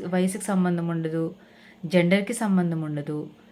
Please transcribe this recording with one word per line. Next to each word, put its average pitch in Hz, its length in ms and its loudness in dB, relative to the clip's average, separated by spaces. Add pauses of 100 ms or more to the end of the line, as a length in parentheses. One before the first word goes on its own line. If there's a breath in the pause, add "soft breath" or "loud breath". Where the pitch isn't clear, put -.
వయసుకి 185 360 0
సంబంధం 180 440 0
ఉండదు, 165 480 -2 (500 loud breath)
జెండర్‌కి 185 480 2
సంబంధం 185 480 0
ఉండదు, 151 480 -6 (220 soft breath)